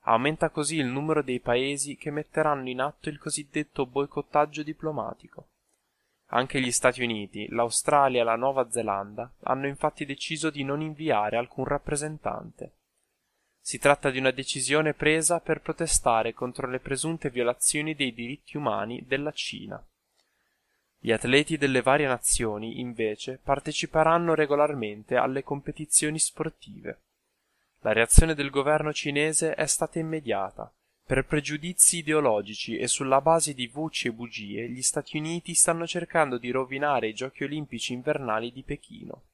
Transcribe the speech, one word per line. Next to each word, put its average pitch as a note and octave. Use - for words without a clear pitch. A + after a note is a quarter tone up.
Aumenta C#3+
così D3+
il C#3+
numero D3
dei B2+
paesi C3+
che -
metteranno D3
in B2+
atto D3
il D3
cosiddetto D3
boicottaggio D3
diplomatico. D3+
Anche C3
gli B2+
Stati B2
Uniti, G#2
l'Australia B2+
e A#2
la A#2
Nuova B2+
Zelanda G#2+
hanno C3+
infatti D3
deciso D3
di C#3+
non C#3+
inviare C#3+
alcun B2+
rappresentante. C#3+
Si -
tratta C#3+
di B2+
una C3
decisione C#3
presa D#3+
per D#3
protestare A#2
contro B2
le B2+
presunte D3+
violazioni B2
dei C3+
diritti A#2+
umani A#2
della C#3+
Cina. G#2
Gli A2
atleti C3+
delle C3
varie C#3+
nazioni, A2+
invece, A#2
parteciperanno D#3+
regolarmente C#3+
alle C3
competizioni D3+
sportive. -
La G#2+
reazione A#2
del C#3+
governo D3+
cinese D3+
è -
stata -
immediata. A#2
Per C3
pregiudizi D3+
ideologici A#2
e B2
sulla C3+
base D#3+
di B2+
voci D3
e A#2
bugie, A2
gli B2
Stati -
Uniti E3
stanno E3+
cercando D#3+
di A#2+
rovinare C3
i A2
Giochi B2+
Olimpici C#3
invernali B2
di B2+
Pechino. -